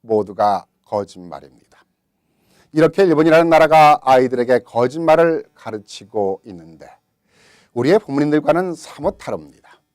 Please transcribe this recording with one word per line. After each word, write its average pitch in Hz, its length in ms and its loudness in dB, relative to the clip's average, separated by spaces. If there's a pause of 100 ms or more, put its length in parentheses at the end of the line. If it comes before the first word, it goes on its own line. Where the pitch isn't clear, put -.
모두가 104 640 -4 (200)
거짓말입니다. 87 960 -14 (880)
이렇게 160 300 0
일본이라는 165 460 2
나라가 156 540 4
아이들에게 127 560 0
거짓말을 160 920 -2
가르치고 104 920 -8
있는데 82 420 -20 (880)
우리의 147 260 0
부모님들과는 151 760 -2
사뭇 170 420 -10
다릅니다. - 640 -16 (140)